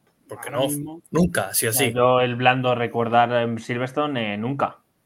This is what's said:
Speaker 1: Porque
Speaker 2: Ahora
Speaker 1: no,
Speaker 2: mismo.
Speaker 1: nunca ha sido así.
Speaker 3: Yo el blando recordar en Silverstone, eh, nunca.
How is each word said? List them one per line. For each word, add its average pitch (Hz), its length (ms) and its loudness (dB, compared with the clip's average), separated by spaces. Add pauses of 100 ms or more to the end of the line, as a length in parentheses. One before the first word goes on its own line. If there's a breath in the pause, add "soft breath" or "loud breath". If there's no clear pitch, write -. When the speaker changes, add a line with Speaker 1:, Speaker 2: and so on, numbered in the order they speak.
(280)
Speaker 1:
Porque - 200 -14
Speaker 2:
Ahora 131 140 -2
Speaker 1:
no, - 60 0
Speaker 2:
mismo. 147 340 -8 (100)
Speaker 1:
nunca 151 380 0
ha 98 40 -16
sido 117 180 0
así. 117 220 0
Speaker 3:
Yo 127 280 4
el 123 140 0
blando 127 380 4
recordar 117 600 2
en 117 260 0
Silverstone, 127 760 -4
eh, 101 40 -6
nunca. 120 420 -4 (260)